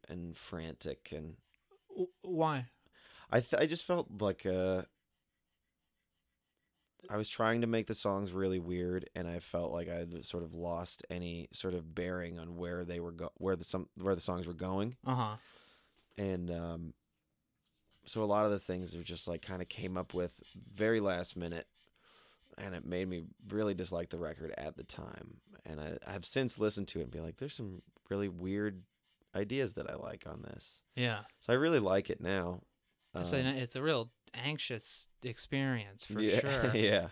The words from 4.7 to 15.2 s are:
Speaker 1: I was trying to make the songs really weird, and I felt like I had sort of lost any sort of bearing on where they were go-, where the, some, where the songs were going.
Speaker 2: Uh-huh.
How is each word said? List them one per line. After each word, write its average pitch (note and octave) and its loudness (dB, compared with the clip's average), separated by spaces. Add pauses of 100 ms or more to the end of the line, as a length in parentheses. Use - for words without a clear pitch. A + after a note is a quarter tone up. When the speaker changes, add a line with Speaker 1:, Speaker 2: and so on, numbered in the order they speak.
Speaker 1:
I G#2 -2
was G#2+ 0
trying A#2 4
to A#2 4
make A2+ 2
the A2 0
songs G2 2
really F#2+ 4
weird, F2+ 0
and F2+ -2
I E2+ -4
felt E2+ -2
like E2+ -2
I E2+ -4
had E2+ -6
sort E2+ -4
of E2 -8
lost E2+ -4
any F2 -4
sort F#2 -2
of E2 -4
bearing F2+ -2
on E2+ -10
where F2 -2
they F2 -4
were E2+ -4
go-, E2 -6
where F#2 2
the, F2 -2
some, - -4
where F#2+ 2
the E2+ 0
songs F2+ 0
were F2 -4
going. F#2+ -2
Speaker 2:
Uh-huh. A#2+ 0 (800)